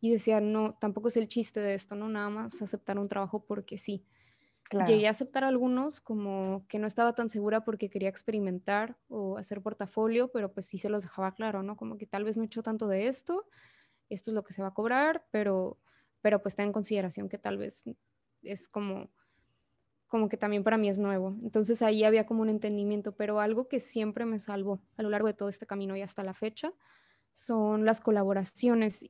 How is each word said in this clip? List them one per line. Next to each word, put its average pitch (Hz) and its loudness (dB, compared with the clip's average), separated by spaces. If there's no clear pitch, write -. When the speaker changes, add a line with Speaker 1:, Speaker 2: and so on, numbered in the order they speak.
Speaker 1:
y 226 4
decía, 220 4
"No, 214 2
tampoco 214 0
es 233 2
el 220 2
chiste 220 -2
de 202 0
esto, 196 -8
¿no? 214 -6
Nada 208 -2
más 220 -8
aceptar 202 -4
un 202 -2
trabajo 196 -4
porque 202 -8
sí". 196 -6
Speaker 2:
Claro. 202 6
Speaker 1:
Llegué 208 6
a 220 6
aceptar 262 -2
algunos 262 2
como 196 -4
que 214 -4
no 214 -2
estaba 233 2
tan 233 -2
segura 220 0
porque 214 -4
quería 190 -2
experimentar 202 -2
o 202 -4
hacer 208 -8
portafolio, 220 0
pero, 202 -4
pues, 190 -10
sí 196 -10
se 196 -6
los 208 -2
dejaba 190 -4
claro, 208 -4
¿no? 208 -8
Como 220 -10
que 202 -12
tal 202 -4
vez 214 -2
no 226 0
he - -2
hecho 226 -8
tanto 220 -2
de 196 2
esto, 339 -4
esto 214 -8
es 220 -2
lo 208 -2
que 196 -14
se 196 -8
va 196 -2
a 190 -20
cobrar, 269 2
pero, 196 0
pero, 208 4
pues, 202 -6
ten 202 0
en 202 -2
consideración 202 -2
que 208 -10
tal 202 -4
vez 202 -8
es - -12
como, 202 -6
como 220 2
que 208 -4
también 208 2
para 220 4
mí 208 4
es 196 0
nuevo. 196 0
Entonces 220 2
ahí 214 6
había 220 6
como 226 0
un 220 2
entendimiento, 208 -2
pero 208 0
algo 220 0
que 262 0
siempre 214 -4
me 220 -2
salvó 196 -4
a 220 -4
lo 214 -2
largo 208 2
de 208 0
todo 202 -4
este 196 -12
camino 196 -6
y 196 -6
hasta 196 -8
la 190 -6
fecha 220 -6
son 214 2
las 220 4
colaboraciones 208 2